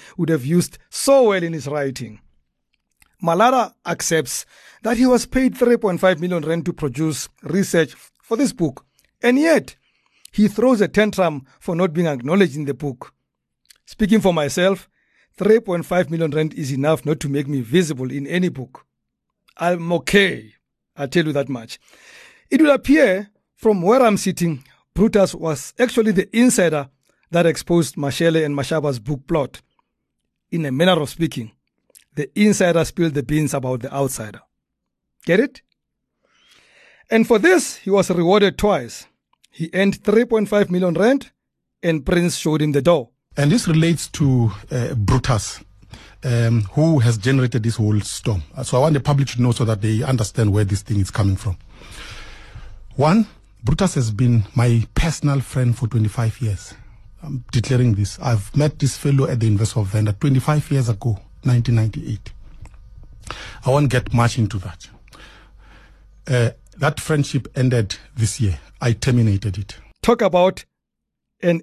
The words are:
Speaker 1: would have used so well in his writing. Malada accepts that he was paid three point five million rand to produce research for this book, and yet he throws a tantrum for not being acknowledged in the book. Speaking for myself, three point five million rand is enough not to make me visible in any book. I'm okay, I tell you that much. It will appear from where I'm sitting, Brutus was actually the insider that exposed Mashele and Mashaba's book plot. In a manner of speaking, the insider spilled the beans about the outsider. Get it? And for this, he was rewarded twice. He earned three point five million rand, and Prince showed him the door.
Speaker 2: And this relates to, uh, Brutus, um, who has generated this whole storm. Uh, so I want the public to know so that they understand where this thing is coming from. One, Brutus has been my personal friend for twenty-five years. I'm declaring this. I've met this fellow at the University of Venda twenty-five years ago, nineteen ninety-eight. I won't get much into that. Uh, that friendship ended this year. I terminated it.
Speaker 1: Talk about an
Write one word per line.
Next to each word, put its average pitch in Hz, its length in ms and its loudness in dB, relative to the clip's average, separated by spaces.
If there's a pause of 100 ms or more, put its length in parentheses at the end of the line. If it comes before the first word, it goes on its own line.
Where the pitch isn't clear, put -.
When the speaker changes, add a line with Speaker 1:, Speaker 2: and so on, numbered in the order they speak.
(160)
Speaker 1:
would 170 120 -2
have 156 160 0
used 165 340 0 (120)
so 269 400 4
well 190 120 0
in 165 100 -4
his 143 160 -8
writing. 131 520 -6 (1000)
Malada 208 520 2 (120)
accepts 160 600 -4 (360)
that 226 140 -2
he 240 80 2
was 247 220 4
paid 254 300 0
three 240 200 4
point 196 220 -2
five 185 220 2
million 175 240 -4
rand 160 220 -4
to 180 60 -4
produce 151 560 -4 (140)
research 165 520 0 (280)
for - 140 -6
this 262 160 2
book, - 340 -4 (340)
and 247 200 2
yet 294 340 2 (560)
he 208 160 2
throws 220 340 2
a 196 60 2
tantrum 170 580 0 (140)
for - 160 -6
not 170 180 0
being 170 140 -2
acknowledged 147 480 0
in 151 100 -8
the 139 100 -4
book. 131 380 -10 (720)
Speaking 214 340 2
for 185 120 4
myself, 175 560 0 (480)
three 214 220 4
point 180 260 -4
five 180 260 0
million 165 200 -2
rand 156 240 -2
is 139 180 -6
enough 143 320 0
not 151 140 -2
to 147 100 -8
make 139 200 -4
me 143 120 -4
visible 131 520 -2
in 143 160 -6
any 175 220 0
book. - 360 -14 (680)
I'm 170 380 -2
okay, 160 600 0 (420)
I 143 100 -8
tell 160 200 0
you 151 60 -4
that 135 160 -2
much. 117 320 -10 (680)
It 277 120 4
will 302 80 6
appear 262 600 2 (260)
from 208 260 0
where 220 180 4
I'm 220 160 4
sitting, 170 460 -4 (320)
Brutus 190 400 2
was 160 440 -6
actually 226 340 2
the 180 240 0
insider 170 520 2 (440)
that 170 140 4
exposed 165 500 0
Mashele 160 480 0
and 147 120 -4
Mashaba's 139 440 -4
book 131 260 -8
plot. 156 340 -4 (920)
In 165 120 -4
a 139 60 -6
manner 165 300 2
of 143 80 -4
speaking, 147 440 -6 (600)
the 147 200 -6
insider 190 500 4
spilled 165 300 -2
the 143 80 -2
beans 151 320 -2
about 127 260 -4
the 131 140 -12
outsider. 127 460 -6 (840)
Get 170 140 2
it? 277 240 -2 (1500)
And 226 200 2
for 233 100 4
this, 320 380 2
he - 140 -8
was 190 200 2
rewarded 180 480 2
twice. 151 480 -2 (460)
He 165 200 -8
earned 196 300 0
three 226 220 4
point 220 240 0
five 208 200 2
million 180 260 0
rand, 240 360 0 (500)
and 160 240 -2
Prince 175 320 0
showed 156 240 0
him 151 120 0
the 139 100 2
door. 160 280 2 (260)
Speaker 2:
And 143 160 2
this 226 160 0
relates 160 400 2
to, 127 420 0 (220)
uh, 127 220 -4
Brutus, 113 680 -2 (640)
um, 117 380 2 (100)
who 156 260 2
has 117 180 2
generated 123 460 0
this 113 140 -2
whole 107 240 0
storm. - 420 -6 (140)
Uh, 127 80 -8
so 123 140 0
I - 20 4
want 156 140 2
the 135 60 0
public 139 280 0
to 120 120 -4
know 123 120 2
so 117 120 -2
that 107 160 -2
they 110 220 -2
understand 113 500 -2
where 104 120 2
this 101 180 -2
thing 104 160 -4
is 98 140 -2
coming 98 240 0
from. 92 200 -6 (1400)
One, 175 320 4 (340)
Brutus 160 320 0
has 120 160 0
been 117 340 2 (120)
my 117 380 2
personal 143 460 0
friend 123 360 -2
for 120 100 -4
twenty-five 110 540 -2
years. 104 340 -6 (480)
I'm 143 300 -10
declaring 123 420 2
this. 98 260 -4
I've 113 360 -2
met 151 220 0
this - 180 -2
fellow 139 320 0
at 127 100 -2
the 113 80 0
University 107 340 0
of 101 80 -2
Venda 107 260 0
twenty-five 143 560 0
years 135 180 0
ago, 107 320 -2 (240)
nineteen 120 320 2
ninety-eight. 110 560 -4 (1300)
I - 40 2
won't 139 200 4
get 123 220 -2
much 120 260 0
into 107 200 0
that. - 300 -14 (1400)
Uh, 120 240 2 (280)
that 151 220 -2
friendship 143 560 -2
ended 123 400 0 (200)
this 110 240 -2
year. 98 180 0 (220)
I 120 120 0
terminated 107 680 0
it. - 180 -12 (260)
Speaker 1:
Talk 233 200 2
about 180 420 2 (760)
an 170 220 0